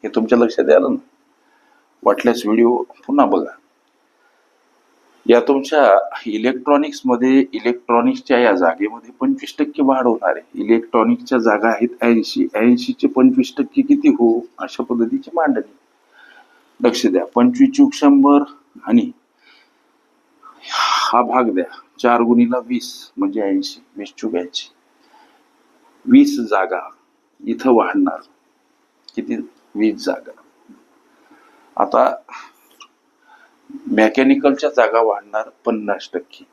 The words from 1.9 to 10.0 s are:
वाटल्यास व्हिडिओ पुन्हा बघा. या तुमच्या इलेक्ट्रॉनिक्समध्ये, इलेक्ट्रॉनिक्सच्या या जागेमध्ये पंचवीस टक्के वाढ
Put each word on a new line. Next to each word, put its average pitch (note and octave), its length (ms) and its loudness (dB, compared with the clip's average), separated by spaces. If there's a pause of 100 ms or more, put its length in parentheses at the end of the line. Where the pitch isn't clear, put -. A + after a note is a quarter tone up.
वाटल्यास A#2 420 0
व्हिडिओ A#2 320 2 (300)
पुन्हा C3+ 180 2
बघा. F#2+ 260 -2 (1700)
या A#2 220 6
तुमच्या C#3 340 0 (440)
इलेक्ट्रॉनिक्समध्ये, B2+ 1120 0 (140)
इलेक्ट्रॉनिक्सच्या A#2+ 880 -2
या A2+ 140 4
जागेमध्ये F#2+ 640 -2
पंचवीस C3+ 380 -4
टक्के D3 260 -4
वाढ C3 240 0